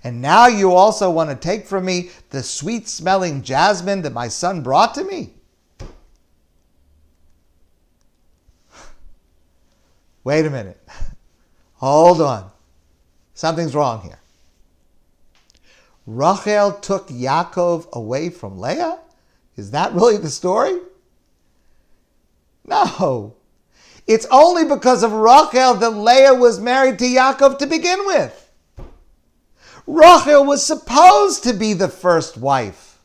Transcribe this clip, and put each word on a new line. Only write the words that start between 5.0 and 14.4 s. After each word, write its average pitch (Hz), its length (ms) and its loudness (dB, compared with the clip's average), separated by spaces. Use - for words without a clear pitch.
me?" 381 300 -14
Wait 151 220 -2
a 156 60 -4
minute. 107 300 -12
Hold 160 440 2
on. 113 300 -4
Something's 160 420 -6
wrong 127 280 -4
here. - 160 -20